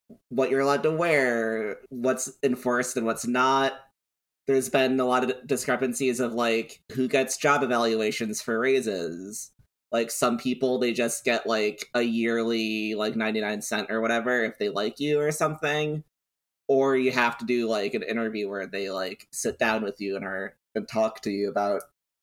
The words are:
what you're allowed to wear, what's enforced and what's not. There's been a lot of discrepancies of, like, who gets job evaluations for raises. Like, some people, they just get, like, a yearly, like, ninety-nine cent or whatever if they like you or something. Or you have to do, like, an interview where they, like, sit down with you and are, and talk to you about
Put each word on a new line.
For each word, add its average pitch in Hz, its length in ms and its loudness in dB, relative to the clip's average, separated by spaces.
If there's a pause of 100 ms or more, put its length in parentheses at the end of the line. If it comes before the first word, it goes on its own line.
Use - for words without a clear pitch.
(280)
what 123 220 0
you're 135 100 2
allowed 139 240 2
to 156 80 2
wear, 120 840 2 (120)
what's 127 400 -2 (140)
enforced 123 540 0
and 113 80 0
what's 113 200 -2
not. 131 540 2 (680)
There's 131 220 2
been 131 300 2
a 127 60 2
lot 127 180 4
of - 240 -4
discrepancies 127 720 0
of, 117 140 -2
like, 113 480 0 (100)
who 127 160 0
gets 135 300 0
job 143 260 2
evaluations 113 800 0
for 113 180 0
raises. 104 920 -2 (400)
Like, 117 200 0
some 120 260 0
people, 127 420 0
they 120 140 2
just 117 300 0
get, 117 220 0
like, 107 480 0
a 123 80 2
yearly, 113 920 0
like, 107 200 -2
ninety-nine 107 460 -2
cent 107 300 -4
or 113 100 0
whatever 117 420 2
if 107 140 -4
they 104 120 0
like 101 300 -4
you 147 200 0
or 151 120 0
something. 151 720 -2 (640)
Or 135 280 4
you 127 160 2
have 120 280 0
to 120 60 -10
do, 117 220 0
like, 104 260 0
an 110 100 -2
interview 110 460 -4
where 98 160 -6
they, 98 240 -6
like, 95 440 -6
sit - 260 -4
down 110 240 2
with 98 160 -6
you 98 160 -4
and 98 80 -6
are, 98 320 -8 (180)
and 104 140 -4
talk 110 360 -2
to 110 60 -4
you 101 200 -2
about 101 340 -2 (400)